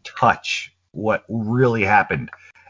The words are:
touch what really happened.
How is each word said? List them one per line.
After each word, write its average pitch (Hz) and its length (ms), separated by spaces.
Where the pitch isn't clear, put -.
touch - 720
what 104 360
really 113 560
happened. 95 460